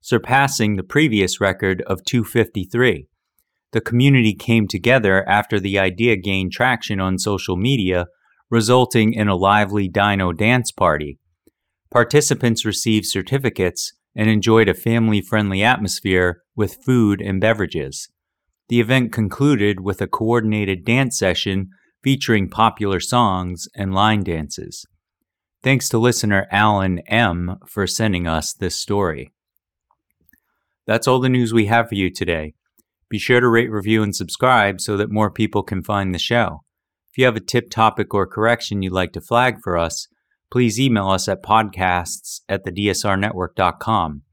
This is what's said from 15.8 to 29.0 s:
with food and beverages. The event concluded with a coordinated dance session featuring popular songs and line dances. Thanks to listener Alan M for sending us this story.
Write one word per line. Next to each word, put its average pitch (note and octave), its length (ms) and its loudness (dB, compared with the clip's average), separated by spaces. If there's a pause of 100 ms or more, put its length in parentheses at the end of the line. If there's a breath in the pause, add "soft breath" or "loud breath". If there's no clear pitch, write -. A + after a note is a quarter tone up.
with G2+ 280 -4
food A2 360 2
and F#2+ 200 -4
beverages. F2+ 680 -2 (600)
The A#2+ 120 2
event A#2+ 320 0
concluded G#2 680 0
with F#2+ 200 -4
a G2 60 -4
coordinated G#2+ 800 -2
dance B2 340 -2
session F#2+ 520 -2 (320 soft breath)
featuring A#2 460 0
popular G#2 520 0
songs F#2 760 -2
and F#2+ 180 -4
line G#2 280 2
dances. D#2+ 640 -8 (760)
Thanks C3 280 0
to A#2 80 0
listener A2 520 0
Alan G2 580 2
M F#2 580 0
for G2 200 -4
sending F2+ 400 -2
us D#2+ 260 -4
this - 240 -6
story. F2 560 -4 (1500)